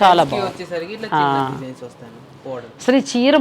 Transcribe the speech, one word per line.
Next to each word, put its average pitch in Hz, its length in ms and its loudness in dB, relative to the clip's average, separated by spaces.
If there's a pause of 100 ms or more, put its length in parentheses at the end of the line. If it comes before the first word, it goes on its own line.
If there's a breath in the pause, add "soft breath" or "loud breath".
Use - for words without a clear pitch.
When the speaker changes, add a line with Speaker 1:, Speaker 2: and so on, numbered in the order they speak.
Speaker 1:
చాలా 175 220 6
Speaker 2:
హ్యాండ్స్కి 139 120 -2
Speaker 1:
బాగుంది. 196 160 -4
Speaker 2:
వచ్చేసరికి 175 460 -10
ఇట్లా 214 160 -10
Speaker 1:
ఆ. 151 80 2
Speaker 2:
చిన్న 135 380 -2
డిజైన్స్ 131 300 -14
వస్తాయి 117 240 -20
మేడం. 120 120 -20 (200)
బోర్డర్. 135 260 -12 (100)
Speaker 1:
అసలు 254 200 2
ఈ - 100 -10
చీర 262 300 4